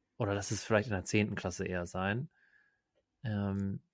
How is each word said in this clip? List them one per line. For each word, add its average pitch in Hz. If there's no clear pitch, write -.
oder 101
lass 101
es 104
vielleicht 107
in 107
der 92
zehnten 104
Klasse 92
eher 90
sein. 98
Ähm, 98